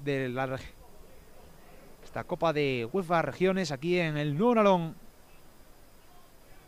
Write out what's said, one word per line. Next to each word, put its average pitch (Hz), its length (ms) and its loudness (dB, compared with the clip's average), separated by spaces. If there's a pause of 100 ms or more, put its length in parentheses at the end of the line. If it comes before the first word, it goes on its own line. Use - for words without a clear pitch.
de 135 260 -2
la 131 180 -4
reg-, 131 260 -8 (1300)
esta - 200 -8
Copa 165 300 0
de 135 380 0
uefa 175 300 0
regiones 180 500 0
aquí 170 280 0
en 160 180 0
el 147 200 -2
Nuevo 240 180 4
Nalón. 190 400 4 (1700)